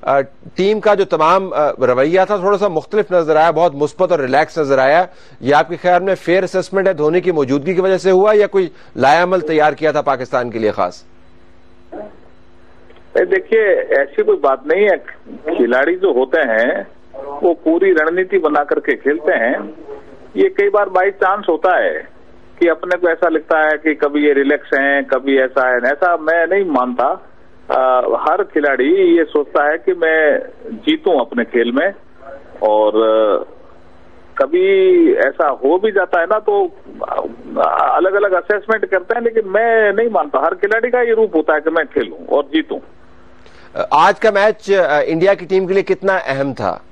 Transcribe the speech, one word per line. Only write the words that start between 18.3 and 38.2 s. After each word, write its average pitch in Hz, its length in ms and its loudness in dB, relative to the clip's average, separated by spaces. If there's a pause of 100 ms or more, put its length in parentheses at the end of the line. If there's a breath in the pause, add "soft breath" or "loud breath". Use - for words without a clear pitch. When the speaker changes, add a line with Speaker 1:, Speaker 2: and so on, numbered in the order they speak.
Speaker 2:
बना 147 260 0
करके 147 320 -2
खेलते 151 360 -2
हैं। 147 420 -2 (640)
ये 392 120 2
कई 202 200 0
बार 202 200 2
by 185 220 0
chance 196 380 -2
होता 160 360 2
है 80 240 -4 (520)
कि - 80 4
अपने 180 280 -2
को 175 120 0
ऐसा 165 200 0
लगता 160 360 0
है 156 140 0
कि 156 160 -2
कभी 147 320 0
ये 147 60 4
relax 139 420 0
हैं, 139 300 0
कभी 135 340 0
ऐसा 131 300 0
है। 123 120 0 (120)
ऐसा 170 240 0
मैं 165 300 0
नहीं 190 180 0
मानता। 127 640 -2 (420)
अ, 131 60 0 (540)
हर 180 120 0
खिलाड़ी 160 760 0
ये 160 60 2
सोचता 147 460 -2
है 160 80 -2
कि 185 160 -2
मैं 160 440 2 (380)
जीतूं 156 440 0
अपने 120 240 -4
खेल 117 280 -2
में, 165 200 -2 (680)
और, 107 340 2
अ, 110 480 2 (960)
कभी 180 760 2
ऐसा 139 340 0
हो 139 300 0
भी 214 120 -2
जाता 185 300 0
है 165 60 -2
ना 214 120 0
तो, 202 280 0
अ, - 600 -10 (720)
अलग-अलग 196 360 0